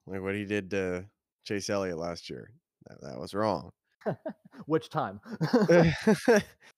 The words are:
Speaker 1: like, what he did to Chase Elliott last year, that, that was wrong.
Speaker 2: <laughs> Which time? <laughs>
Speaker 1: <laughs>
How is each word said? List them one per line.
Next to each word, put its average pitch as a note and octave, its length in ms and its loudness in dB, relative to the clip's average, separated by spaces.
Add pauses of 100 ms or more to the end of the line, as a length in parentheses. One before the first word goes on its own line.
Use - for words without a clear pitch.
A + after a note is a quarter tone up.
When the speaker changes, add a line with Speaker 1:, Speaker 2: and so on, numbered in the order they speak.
Speaker 1:
like, F#2+ 160 -8
what F#2+ 140 -4
he G#2 100 -6
did G2 260 -4
to F#2 380 -4 (340)
Chase G2+ 260 -6
Elliott F#2+ 280 -2
last E2+ 320 -8
year, C2+ 240 -14 (320)
that, - 160 -20
that B1+ 180 -12
was E2 140 -12
wrong. G2 380 -2 (340)
Speaker 2:
<laughs> - 600 -10
Which D#3 240 -2
time? G#2+ 320 -4 (460)
<laughs> - 0 -
Speaker 1:
<laughs> F3 800 6 (320)